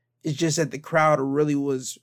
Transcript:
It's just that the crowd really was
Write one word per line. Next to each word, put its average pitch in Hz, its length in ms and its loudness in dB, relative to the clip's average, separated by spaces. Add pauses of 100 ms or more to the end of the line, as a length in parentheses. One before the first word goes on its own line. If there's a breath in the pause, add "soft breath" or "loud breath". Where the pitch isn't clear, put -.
(220)
It's 151 160 -4
just 160 180 0
that 156 140 -2
the 135 80 -10
crowd 156 420 2
really 143 360 0
was 135 460 -4